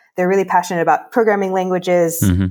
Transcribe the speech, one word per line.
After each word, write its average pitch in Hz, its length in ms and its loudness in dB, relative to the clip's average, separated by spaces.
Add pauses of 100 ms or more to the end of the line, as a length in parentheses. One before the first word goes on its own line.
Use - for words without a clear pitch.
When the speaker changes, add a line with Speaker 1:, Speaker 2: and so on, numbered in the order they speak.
(160)
Speaker 1:
They're 180 120 0
really 190 160 0
passionate 175 380 0
about 156 300 0
programming 202 400 0
languages. 185 680 0
Speaker 2:
Mm-hmm. 95 280 2